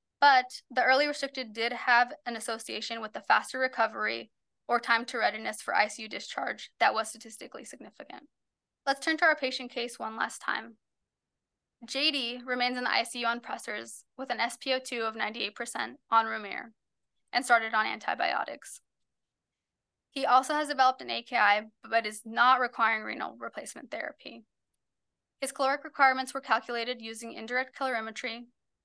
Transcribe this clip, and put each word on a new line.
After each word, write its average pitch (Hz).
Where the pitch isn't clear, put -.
but 262
the 226
early 262
restricted 269
did 226
have 240
an 233
association 226
with 214
the 220
faster 214
recovery 226
or 240
time 233
to 247
readiness 214
for -
I 214
C 220
U 220
discharge -
that 220
was 220
statistically -
significant. -
Let's 277
turn 320
to 349
our 311
patient 254
case 240
one 220
last 247
time. 226
J 294
D 247
remains 247
in 247
the 240
I 226
C 240
U 233
on 240
pressors 233
with 269
an 220
S 233
P 269
O 262
two 247
of 220
ninety-eight 220
percent -
on 226
Ramir 220
and 254
started 226
on 220
antibiotics. -
He 269
also 262
has 302
developed 262
an 247
A 233
K 240
I, 208
but 220
is 214
not 240
requiring 226
renal -
replacement -
therapy. -
His 269
caloric 285
requirements 262
were 269
calculated 233
using 226
indirect 247
calorimetry. 233